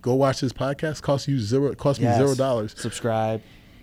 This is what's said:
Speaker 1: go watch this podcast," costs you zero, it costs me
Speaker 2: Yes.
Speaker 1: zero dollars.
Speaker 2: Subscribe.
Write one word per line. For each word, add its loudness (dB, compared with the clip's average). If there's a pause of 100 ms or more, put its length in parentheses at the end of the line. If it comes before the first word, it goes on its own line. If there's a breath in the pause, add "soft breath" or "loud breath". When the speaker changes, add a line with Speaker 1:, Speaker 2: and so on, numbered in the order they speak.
Speaker 1:
go 2
watch 2
this -2
podcast," -4
costs 0
you 0
zero, 2
it -12
costs 0
me 2
Speaker 2:
Yes. 4
Speaker 1:
zero 4
dollars. 0
Speaker 2:
Subscribe. -2 (420 soft breath)